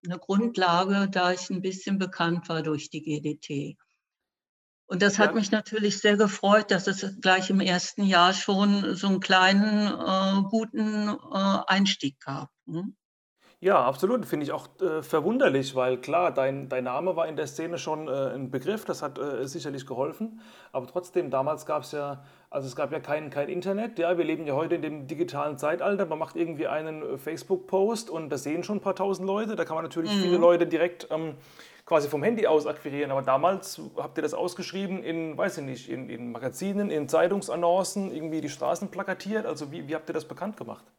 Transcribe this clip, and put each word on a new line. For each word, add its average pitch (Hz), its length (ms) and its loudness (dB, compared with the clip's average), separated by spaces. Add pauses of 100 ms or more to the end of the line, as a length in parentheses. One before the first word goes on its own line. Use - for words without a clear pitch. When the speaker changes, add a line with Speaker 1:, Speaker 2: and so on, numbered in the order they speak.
Speaker 1:
'ne 175 160 -6
Grundlage, 196 880 4
da 180 240 4
ich 180 160 -6
ein 185 120 -4
bisschen 190 380 -2
bekannt 175 500 0
war 160 140 -2
durch 151 260 -2
die 156 140 -8
G 151 180 -4
D 151 160 -4
T. 147 400 -8 (1080)
Und 185 160 0
das 202 160 4
hat 202 160 6
Speaker 2:
Ja. - 0 -
Speaker 1:
mich 208 180 2
natürlich 208 480 0
sehr 208 180 6
gefreut, 208 520 4
dass 190 160 2
es 196 360 -2
gleich 185 280 4
im 196 120 4
ersten 185 420 0
Jahr 185 300 6
schon 202 640 2
so 202 120 -2
einen 190 120 4
kleinen, 196 680 6
äh, 190 600 2
guten, 214 600 0
äh, 196 580 0
Einstieg 190 520 2
gab, 143 320 -8 (140)
ne? 170 280 -6 (680)
Speaker 2:
Ja, 175 220 6
absolut. 190 400 0
Finde 151 180 -4
ich 147 80 -4
auch, 151 180 -6 (120)
äh, 160 220 0
verwunderlich, 151 720 2
weil 127 260 2
klar, 160 320 2
dein, 135 340 0
dein 127 160 -2
Name 151 320 -2
war 160 120 0
in 156 80 -8
der 151 100 -2
Szene 165 320 -8
schon, 156 300 -4
äh, 135 40 -4 (220)
ein 131 160 -8
Begriff, 156 360 -4
das 151 180 -6
hat, 135 160 -8
äh, 135 280 -4
sicherlich 139 380 -8
geholfen. 156 560 -6 (300)
Aber 127 160 -6
trotzdem, 175 420 -4
damals 139 380 -2
gab's 151 240 -4
ja, 143 320 -6 (260)
also 135 180 -6
es 127 80 -12
gab 143 160 -4
ja 156 80 -4
kein, 151 300 -4
kein 143 200 -4
Internet, 196 500 -4
ja, 170 180 2
wir 170 80 2
leben 156 220 -2
ja 139 80 0
heute 160 200 0
in 160 60 -2
dem 151 260 -6
digitalen 147 520 -4
Zeitalter, 175 480 0
man 156 100 -4
macht 156 180 -6
irgendwie 165 320 -2
einen, 156 360 -4
äh, 139 160 -6
Facebook-Post 190 880 -2
und 160 220 -6
das 139 100 -4
sehen 156 220 -2
schon 208 140 -4
ein - 40 -4
paar 190 140 0
tausend 190 320 -2
Leute, 208 280 -2
da 170 80 -2
kann 160 120 -4
man 160 100 -2
natürlich 170 320 -2
viele 180 200 4
Speaker 1:
Mhm. - 20 6
Speaker 2:
Leute 170 260 8
direkt, 165 460 0
ähm, 156 240 -4 (500)
quasi 147 240 2
vom 147 140 -2
Handy 220 240 2
aus 151 180 6
akquirieren. 143 460 -4
Aber 135 100 0
damals 156 580 0 (160)
habt - 220 -8
ihr 156 60 -4
das 156 100 -2
ausgeschrieben 185 680 -4
in, 160 340 -6
weiß 180 220 -2
ich 147 40 -8
nicht, 131 260 -10
in, 127 200 -8
in 120 220 -10
Magazinen, 185 580 -4
in 151 180 -2
Zeitungsannoncen, 180 1040 0
irgendwie 156 300 -6
die 147 80 -6
Straßen 165 400 -4
plakatiert. 196 560 -6
Also 143 260 -6
wie, 160 160 -10
wie 147 60 -4
habt 160 160 -8
ihr 170 40 -4
das 156 140 -6
bekannt 208 300 -8
gemacht? 110 280 -14 (140)